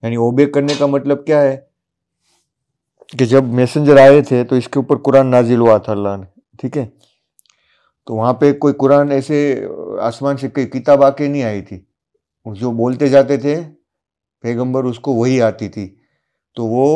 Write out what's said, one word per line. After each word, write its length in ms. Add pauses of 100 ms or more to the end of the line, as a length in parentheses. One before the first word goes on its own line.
यानी 140
ओबे 300
करने 280
का 120
मतलब 380
क्या 160
है 140 (1600)
कि 140
जब 280
मैसेंजर 460
आए 220
थे 220
तो 140
इसके 220
ऊपर 200
कुरान 280
नाजिल 320
हुआ 200
था 120
अल्लाह 260
ने, 80 (340)
ठीक 180
है? 80 (1200)
तो 80
वहाँ 200
पे 200
कोई 200
कुरान 360
ऐसे 260 (640)
आसमान 360
से 120
कोई 180
किताब 360
आके 240
नहीं 160
आई 180
थी, 160 (680)
वो 100
जो 180
बोलते 360
जाते 280
थे 180 (880)
पैगंबर 420
उसको 280
वही 280
आती 280
थी, 160 (720)
तो 80
वो 300